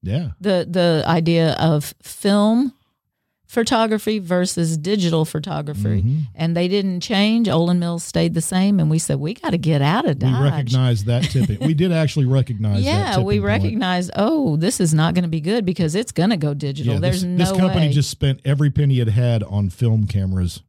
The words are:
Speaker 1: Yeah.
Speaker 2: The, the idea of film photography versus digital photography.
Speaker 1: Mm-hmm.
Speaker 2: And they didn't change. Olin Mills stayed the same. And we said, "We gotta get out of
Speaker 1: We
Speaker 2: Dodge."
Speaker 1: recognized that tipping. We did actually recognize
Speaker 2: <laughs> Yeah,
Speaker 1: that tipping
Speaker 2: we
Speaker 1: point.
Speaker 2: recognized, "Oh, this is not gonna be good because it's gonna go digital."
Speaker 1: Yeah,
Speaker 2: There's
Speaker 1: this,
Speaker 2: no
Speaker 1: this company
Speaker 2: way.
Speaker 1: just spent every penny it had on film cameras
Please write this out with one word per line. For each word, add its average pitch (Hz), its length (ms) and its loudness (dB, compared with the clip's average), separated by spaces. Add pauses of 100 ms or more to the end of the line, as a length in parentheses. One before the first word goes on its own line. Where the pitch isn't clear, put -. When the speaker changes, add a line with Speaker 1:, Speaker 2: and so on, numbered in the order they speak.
Speaker 1:
Yeah. 120 280 -4 (100)
Speaker 2:
The, 185 280 -2
the 170 380 2
idea 165 480 2
of 156 480 0
film 214 720 0 (720)
photography 220 720 0
versus 175 580 0
digital 165 480 0
photography. 147 800 -4
Speaker 1:
Mm-hmm. 127 160 0 (160)
Speaker 2:
And 165 200 -2
they 175 140 0
didn't 190 320 -2
change. 214 480 2
Olin 170 300 2
Mills 170 260 -4
stayed 170 300 -2
the 165 80 -2
same. 190 360 0
And 156 120 2
we 160 80 2
said, 143 200 -2
"We 151 160 -6
gotta 285 220 -4
get 151 240 0
out 165 240 2
of 147 180 0
Speaker 1:
We 131 80 2
Speaker 2:
Dodge." 131 220 2
Speaker 1:
recognized 127 540 0
that 120 180 0
tipping. 120 360 0
We 156 140 0
did 175 160 2
actually 156 360 0
recognize 110 560 0
Speaker 2:
<laughs> - 20 2
Yeah, - 200 0
Speaker 1:
that - 80 -4
tipping 185 120 2
Speaker 2:
we 202 120 0
Speaker 1:
point. 202 100 0
Speaker 2:
recognized, 196 720 0
"Oh, 240 400 0
this 170 240 0
is 165 120 2
not 160 220 2
gonna 180 140 0
be 160 120 -4
good 202 240 -2
because 160 300 -2
it's 220 180 -4
gonna 196 240 2
go 147 160 -2
digital." 139 420 -2
Speaker 1:
Yeah, 143 60 0
Speaker 2:
There's 185 220 0
Speaker 1:
this, - 20 -2
Speaker 2:
no 180 140 -2
Speaker 1:
this 180 140 2
company 185 340 2
Speaker 2:
way. 143 60 2
Speaker 1:
just 143 180 0
spent 135 340 -2
every 139 260 2
penny 135 300 2
it 117 80 0
had 117 340 2
on 101 280 -2
film 110 360 2
cameras 92 640 -2